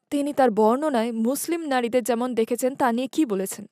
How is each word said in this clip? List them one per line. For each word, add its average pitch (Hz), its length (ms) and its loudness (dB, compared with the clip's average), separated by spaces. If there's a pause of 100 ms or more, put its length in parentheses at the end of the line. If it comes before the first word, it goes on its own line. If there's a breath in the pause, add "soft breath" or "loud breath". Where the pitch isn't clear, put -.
তিনি 285 240 -2
তার 262 180 4
বর্ণনায় 233 600 2 (160)
মুসলিম 320 340 -2 (120)
নারীদের 240 300 0
যেমন 240 260 -2 (100)
দেখেছেন 240 360 0
তা 277 160 0
নিয়ে 247 240 -2
কি 311 100 2
বলেছেন। 196 460 -4